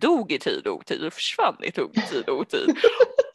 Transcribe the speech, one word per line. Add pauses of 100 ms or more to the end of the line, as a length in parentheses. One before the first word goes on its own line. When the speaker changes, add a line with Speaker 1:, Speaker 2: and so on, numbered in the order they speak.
Speaker 1:
dog
i
tid
och
otid
och
försvann
i
to-,
tid
och
otid.
Speaker 2:
<laughs> (500)